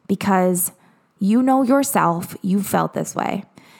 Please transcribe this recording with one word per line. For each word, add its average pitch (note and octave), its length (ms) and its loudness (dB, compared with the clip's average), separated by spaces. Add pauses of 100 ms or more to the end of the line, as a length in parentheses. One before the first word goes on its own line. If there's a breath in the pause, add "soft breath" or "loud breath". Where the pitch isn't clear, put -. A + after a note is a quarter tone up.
because F#3 640 0 (480 soft breath)
you G#3+ 220 2
know C4 200 2
yourself, G3 800 0
you've G3 240 0
felt E3 280 -2
this - 200 -6
way, - 300 -4 (360 soft breath)